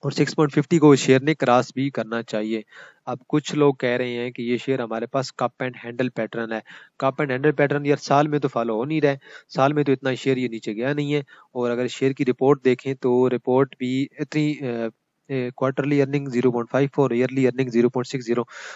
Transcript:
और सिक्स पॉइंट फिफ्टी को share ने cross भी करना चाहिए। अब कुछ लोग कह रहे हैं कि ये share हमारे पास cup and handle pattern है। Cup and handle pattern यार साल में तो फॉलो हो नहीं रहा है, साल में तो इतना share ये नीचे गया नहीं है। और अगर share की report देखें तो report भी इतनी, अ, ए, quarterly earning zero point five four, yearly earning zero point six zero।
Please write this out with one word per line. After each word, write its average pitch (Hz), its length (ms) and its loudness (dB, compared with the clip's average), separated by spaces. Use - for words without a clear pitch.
और 143 60 -4
सिक्स 147 220 -2
पॉइंट 151 180 0
फिफ्टी 156 260 0
को 147 180 8
share 131 260 4
ने 151 120 0
cross 123 420 2
भी 135 140 -2
करना 113 320 -6
चाहिए। 110 420 -6
अब 127 120 -8
कुछ 151 260 -2
लोग 143 240 4
कह 123 160 0
रहे 123 180 -4
हैं 120 180 -6
कि 123 120 -10
ये 120 140 0
share 131 240 -2
हमारे 113 240 -6
पास 131 280 -4
cup 127 240 -4
and 123 80 -10
handle 123 340 -4
pattern 113 320 -6
है। 110 120 -6
Cup 135 160 0
and 147 120 -2
handle 139 280 0
pattern 143 280 0
यार 143 100 2
साल 143 300 2
में 147 120 0
तो 139 80 -2
फॉलो 117 280 -2
हो 113 100 -2
नहीं 156 160 -2
रहा 143 100 4
है, 139 80 -4
साल 139 240 2
में 147 120 0
तो 139 60 2
इतना 131 240 0
share 131 220 0
ये 127 100 -2
नीचे 113 260 -6
गया 120 200 -2
नहीं 147 200 -2
है। 147 100 -2
और 120 160 -2
अगर 120 160 -2
share 135 260 -2
की 143 100 -4
report 131 400 2
देखें 131 320 0
तो 127 320 2
report 127 520 0
भी 131 300 -4
इतनी, 151 320 -2
अ, 120 360 -6
ए, 127 260 -4
quarterly 139 420 0
earning 139 280 0
zero 123 240 2
point 117 180 -4
five 139 240 2
four, 131 220 2
yearly 127 300 0
earning 123 240 0
zero 117 200 4
point 123 180 -4
six 127 180 -8
zero। 117 220 -2